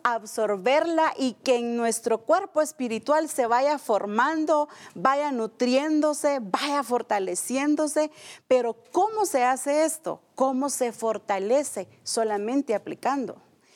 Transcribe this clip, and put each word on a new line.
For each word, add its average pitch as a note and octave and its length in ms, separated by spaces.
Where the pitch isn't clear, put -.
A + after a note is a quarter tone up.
absorberla A#3+ 1120
y B3+ 160
que - 220
en A#3+ 220
nuestro A3+ 420
cuerpo E4+ 420
espiritual C4+ 680
se A#3+ 180
vaya C4+ 320
formando, B3+ 880
vaya C#4 380
nutriéndose, C#4 1080
vaya C#4 420
fortaleciéndose. C4 1300
Pero A#3 280
¿cómo G#4+ 340
se B3+ 200
hace C#4+ 400
esto? F3+ 360
¿Cómo C4+ 340
se A#3+ 220
fortalece? G#3+ 960
Solamente A3 720
aplicando. - 640